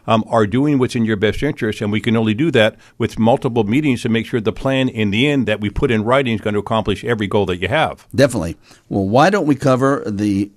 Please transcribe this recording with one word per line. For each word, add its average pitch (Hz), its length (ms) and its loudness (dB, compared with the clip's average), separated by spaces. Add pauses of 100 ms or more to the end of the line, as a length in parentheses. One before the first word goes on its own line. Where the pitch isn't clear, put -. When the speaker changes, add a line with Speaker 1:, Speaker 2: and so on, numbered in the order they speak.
Speaker 1:
um, 110 220 2
are 113 200 2
doing 135 320 0
what's 127 160 0
in 117 100 0
your 110 120 -2
best 104 260 0
interest, 120 380 -4
and 104 100 -2
we 107 80 0
can 113 160 0
only 113 180 2
do 151 180 0
that 110 260 4 (200)
with 113 220 -4
multiple 120 460 2
meetings 127 360 0
to 117 80 -4
make 113 160 0
sure 123 140 -4
the 104 140 -2
plan 135 340 -2
in 110 240 -2
the 123 160 2
end 139 200 0
that 107 120 -2
we 104 100 -2
put 131 220 0
in 107 120 0
writing 123 300 0
is 98 80 -4
gonna 104 180 -2
accomplish 104 440 -2
every 110 240 -2
goal 104 180 0
that 90 120 -4
you 90 100 -4
have. 127 480 -4
Speaker 2:
Definitely. 104 400 2 (320)
Well, 98 200 -2
why 135 220 4
don't 196 160 0
we 143 100 2
cover 131 500 0
the 101 520 -2